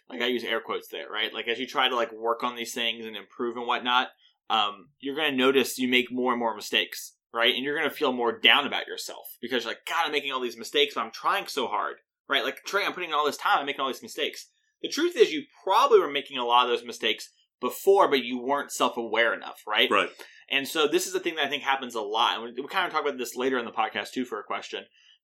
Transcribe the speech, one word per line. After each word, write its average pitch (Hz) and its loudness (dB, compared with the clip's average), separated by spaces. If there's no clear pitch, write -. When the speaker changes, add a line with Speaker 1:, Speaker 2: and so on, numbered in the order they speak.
Speaker 1:
like, 123 -8
I 120 0
use 123 0
air 113 -2
quotes 101 -6
there, 78 -10
right? 107 -2
Like, 110 -6
as 117 -2
you 131 -6
try 131 2
to, 131 -4
like, 117 0
work 117 -2
on 123 -4
these 117 -8
things 117 -4
and 110 -12
improve 113 -8
and 120 -8
whatnot, 123 0
um, 104 0
you're 135 -6
gonna 151 0
notice 131 4
you 127 0
make 123 2
more 123 0
and 120 -2
more 113 0
mistakes, - -4
right? 117 2
And 123 -4
you're 143 -2
gonna 151 0
feel 139 0
more 117 0
down 123 6
about 101 -6
yourself - -14
because 120 -2
you're 110 -6
like, - -14
"God, 165 0
I'm 147 -6
making 139 -4
all 131 -2
these 117 -4
mistakes, 143 0
but 127 -2
I'm 113 -8
trying 180 -2
so 120 -4
hard," 92 -4
right? 135 0
Like, 131 -6
"Trey, 196 -2
I'm 160 -4
putting 180 -8
in 156 -2
all 147 2
this 139 0
time, - 2
I'm 139 -4
making 143 -4
all 135 0
these 120 -8
mistakes." - -8
The 160 -6
truth 349 -2
is 208 8
you 151 -4
probably 214 6
were 156 0
making 139 -6
a 123 -2
lot 120 6
of 123 0
those 117 0
mistakes 113 -4
before, 180 4
but 135 2
you 123 -6
weren't 135 -2
self-aware 117 2
enough, - -10
right? 110 4
Speaker 2:
Right. 95 4
Speaker 1:
And 135 0
so 151 2
this 170 2
is 185 -8
the 175 -2
thing 165 -4
that 151 0
I - 0
think 135 -4
happens 131 -2
a 117 -4
lot. 107 2
And 107 -6
we, 120 -10
we 139 -8
kinda 180 -2
talk 151 -2
about 143 -2
this 123 -8
later 127 0
in 120 -4
the 110 -10
podcast, 107 -4
too, 131 -2
for 107 -8
a 101 -12
question. 101 -8